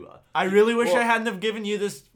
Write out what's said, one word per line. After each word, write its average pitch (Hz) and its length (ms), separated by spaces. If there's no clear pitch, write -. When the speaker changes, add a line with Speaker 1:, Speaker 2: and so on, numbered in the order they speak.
Speaker 1:
uh, - 80
Speaker 2:
I 165 100
really 208 300
wish 233 140
Speaker 1:
well 180 100
Speaker 2:
I 233 60
hadn't 226 220
have 196 140
given 220 240
you 208 140
this 196 260